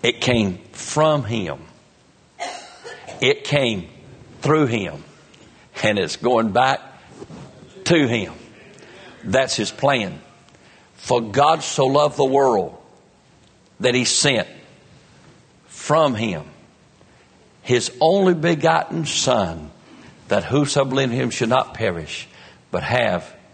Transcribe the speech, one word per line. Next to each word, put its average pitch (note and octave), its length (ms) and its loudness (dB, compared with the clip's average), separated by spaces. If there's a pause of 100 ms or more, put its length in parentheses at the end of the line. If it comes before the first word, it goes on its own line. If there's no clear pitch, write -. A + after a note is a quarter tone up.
It A#2+ 180 -2
came G#2+ 380 2 (120)
from D3+ 520 0
him. G2+ 360 -4 (1600)
It C3+ 220 2
came A#2 460 0 (520)
through D3+ 260 2
him. F#2 360 -4 (800)
And G#2 160 2
it's D#2+ 160 -2
going A2+ 360 2
back B2+ 300 2 (1040)
to D#3 220 4
him. G#2+ 260 -4 (880)
That's B2+ 320 0
his G#2 160 -4
plan. A2 500 -2 (760)
For B2 260 -2
God C#3+ 420 2
so C3+ 240 0
loved D3 300 2
the C#3+ 80 4
world C3 520 2 (1040)
that B2 140 2
he B2 100 2
sent B2+ 420 0 (1200)
from D3 480 0
him G2+ 280 -4 (1160)
his A#2+ 380 -2
only F#3 340 4
begotten D#3+ 720 0
Son, E2+ 680 -2 (560)
that G2+ 160 0
whoso C#3 420 0
believe C3 260 -2
in A#2 60 -4
him B2+ 120 -2
should A#2 200 -2
not B2+ 240 0
perish, F2 540 -6 (440)
but F2 120 -4
have A2 500 -2 (200)